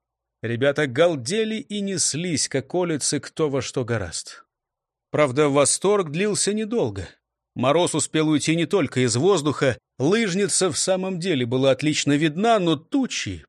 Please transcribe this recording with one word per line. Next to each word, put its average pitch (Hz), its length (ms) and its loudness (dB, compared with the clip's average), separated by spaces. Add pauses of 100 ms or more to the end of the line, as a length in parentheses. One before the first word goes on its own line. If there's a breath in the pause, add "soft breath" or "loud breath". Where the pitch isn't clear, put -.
(420)
Ребята 139 460 0
галдели 170 720 0
и 208 220 -8
неслись 175 680 -2
к - 80 -6
околице 151 640 -2
кто - 300 -4
во 135 120 -2
что 123 240 -4
гораст. 107 600 -8 (640)
Правда, 147 380 2
восторг 160 600 2
длился 190 440 -2
недолго. 202 540 -4 (480)
Мороз 151 400 2
успел 156 320 0
уйти 156 280 2
не 165 100 0
только 151 400 0
из 113 100 0
воздуха, 147 640 2 (200)
лыжница 190 720 0
в - 80 -4
самом 190 420 -2
деле 160 260 0
была 131 260 2
отлично 147 460 2
видна, 180 420 2
но 165 160 2
тучи, 135 720 -4